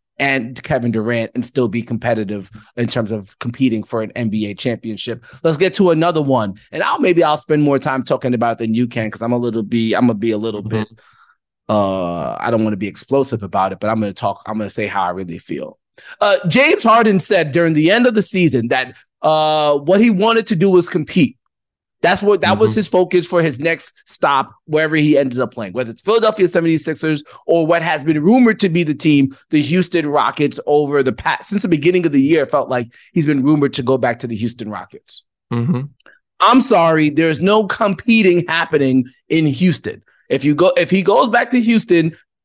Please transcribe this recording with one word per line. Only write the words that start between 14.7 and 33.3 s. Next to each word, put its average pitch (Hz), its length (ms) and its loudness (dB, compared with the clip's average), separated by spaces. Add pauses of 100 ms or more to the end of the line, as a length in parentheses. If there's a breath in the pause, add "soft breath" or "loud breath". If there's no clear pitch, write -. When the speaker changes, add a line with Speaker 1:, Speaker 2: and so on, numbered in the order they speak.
Speaker 1:
how 95 160 -4
I 90 60 -2
really 90 280 -8
feel. - 420 -12 (420 loud breath)
Uh, 202 160 2 (100)
James 285 360 2
Harden 220 360 4
said 165 320 0
during 165 220 2
the 156 180 2
end 240 160 4
of 240 60 0
the 214 80 0
season 135 480 0
that, 127 260 -4 (260 soft breath)
uh, 156 580 2
what 175 200 2
he 233 120 6
wanted 220 360 2
to 220 80 0
do 190 140 2
was 180 180 4
compete. 151 500 -2 (640)
That's 180 200 0
what, 202 200 2
that 190 180 2
was 214 120 2
Speaker 2:
Mm-hmm. 226 80 -2
Speaker 1:
his 196 80 -2
focus 180 380 0
for 175 160 0
his 143 180 -2
next 165 460 -6
stop, 139 460 -2 (140)
wherever 156 300 -2
he 151 220 4
ended 131 220 0
up 123 120 -2
playing, 98 220 -12
whether 120 160 -6
it's 113 120 -16
Philadelphia 214 460 2
seventy-sixers 160 760 -2 (240 loud breath)
or 165 180 2
what 165 160 2
has 160 220 -2
been 151 180 0
rumored 220 380 4
to 196 100 0
be 170 140 0
the 151 100 -2
team, 139 420 2 (140 loud breath)
the 156 100 2
Houston 160 460 0
Rockets, 143 640 -2
over 147 340 2
the 123 120 0
past, - 360 -4
since 202 140 -2
the 220 40 -2
beginning 170 380 2
of 160 60 -2
the 139 100 4
year, 151 220 4
it 131 80 -6
felt 139 180 0
like 123 240 -4 (200 soft breath)
he's 160 120 0
been 143 160 0